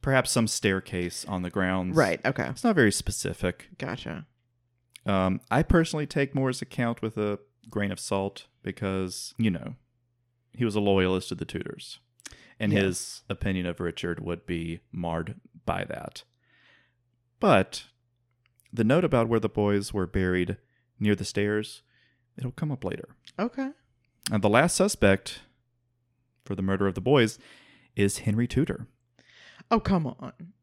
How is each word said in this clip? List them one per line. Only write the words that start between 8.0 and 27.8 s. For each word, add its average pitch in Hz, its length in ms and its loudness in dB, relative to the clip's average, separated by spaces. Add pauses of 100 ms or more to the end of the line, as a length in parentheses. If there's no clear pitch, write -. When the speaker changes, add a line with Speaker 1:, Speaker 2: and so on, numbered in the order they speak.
Speaker 1:
salt 98 460 -4 (160)
because, 95 760 -6
you 113 140 2
know, 85 240 -6 (800)
he 123 100 -2
was 107 100 0
a 107 60 2
loyalist 95 500 2
of 87 60 -6
the - 80 -6
Tudors, - 540 -10 (600)
and 104 140 0
Speaker 2:
Yes. 101 100 4
Speaker 1:
his - 460 -2
opinion 92 380 -2
of 87 140 -6
Richard 85 400 -4
would 87 260 -6
be 82 340 -4 (100)
marred 85 440 -4 (320)
by - 180 -4
that. - 380 -12 (1160)
But 127 440 4 (880)
the 113 120 0
note 147 200 4
about 117 240 2
where 113 120 2
the 107 80 -2
boys 101 440 0
were 95 140 -2
buried 90 500 0 (420)
near 104 160 4
the 98 100 -4
stairs, 104 580 -2 (540)
it'll 127 160 -8
come 151 200 -4
up 147 120 -8
later. - 260 -6 (280)
Speaker 2:
Okay. 262 320 -4 (600)
Speaker 1:
And 101 120 0
the 104 60 4
last 127 280 4
suspect - 640 2 (1040)
for 101 100 -6
the 95 80 -4
murder 98 240 2
of 95 80 2
the 95 60 -6
boys 120 380 4 (580)